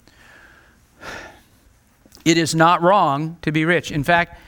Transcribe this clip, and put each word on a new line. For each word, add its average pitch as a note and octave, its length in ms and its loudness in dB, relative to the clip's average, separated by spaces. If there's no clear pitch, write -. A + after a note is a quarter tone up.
It E3 140 2
is D#3+ 160 -2
not D#3+ 260 2
wrong E3 600 2
to D#3+ 80 -4
be D#3 140 0
rich. E3 260 -2
In D3 140 -4
fact, F3 440 0